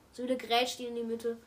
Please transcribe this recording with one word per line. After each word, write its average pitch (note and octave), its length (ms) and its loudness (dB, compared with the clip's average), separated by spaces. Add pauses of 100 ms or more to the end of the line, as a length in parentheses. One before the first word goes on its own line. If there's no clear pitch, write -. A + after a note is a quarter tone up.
(120)
Süle B3+ 240 0
grätscht A#3+ 440 2
ihn B3 80 -6
in A#3 60 -6
die A#3 80 -2
Mitte. A#3 440 -2